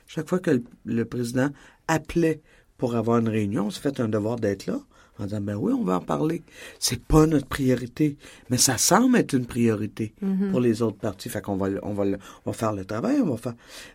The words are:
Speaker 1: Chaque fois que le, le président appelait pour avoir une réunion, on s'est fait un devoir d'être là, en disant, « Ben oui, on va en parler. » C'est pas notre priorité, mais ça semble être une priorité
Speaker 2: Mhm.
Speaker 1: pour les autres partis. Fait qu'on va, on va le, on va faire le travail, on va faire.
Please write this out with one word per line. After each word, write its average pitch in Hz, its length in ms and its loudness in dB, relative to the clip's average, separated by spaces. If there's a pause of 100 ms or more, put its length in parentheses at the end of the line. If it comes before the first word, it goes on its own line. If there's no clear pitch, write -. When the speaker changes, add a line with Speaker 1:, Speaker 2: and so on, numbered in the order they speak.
Speaker 1:
Chaque 156 200 -8
fois 185 120 0
que 180 100 -2
le, 127 140 2 (220)
le 113 200 -2
président 123 440 -2 (380)
appelait 160 540 0 (360)
pour 120 180 -2
avoir 117 240 2
une 113 100 0
réunion, 110 380 0
on - 20 -4
s'est - 120 -10
fait 139 180 -4
un 117 80 0
devoir 110 300 -2
d'être 101 280 -2
là, 247 140 -4 (400)
en 104 60 -6
disant, « 104 160 -6
Ben 101 140 -6
oui, 170 180 -2
on 247 100 -2
va 185 140 0
en - 40 -4
parler. » 156 400 -2 (380)
C'est - 240 -4
pas 156 240 6
notre 147 180 2
priorité, 127 720 0 (320)
mais 127 80 2
ça 131 220 2
semble 240 400 6
être 151 140 0
une 123 120 2
priorité 110 800 0
Speaker 2:
Mhm. 196 260 0
Speaker 1:
pour 127 120 2
les 117 200 2
autres 107 160 0
partis. 110 320 -6
Fait 104 140 -6
qu'on 101 140 -2
va, 98 100 0 (160)
on 104 100 -6
va 101 120 0
le, 98 120 0 (280)
on - 60 -4
va - 60 -6
faire 110 160 0
le 98 120 -6
travail, 185 360 0
on 190 80 2
va 113 80 -2
faire. 117 180 -8 (400)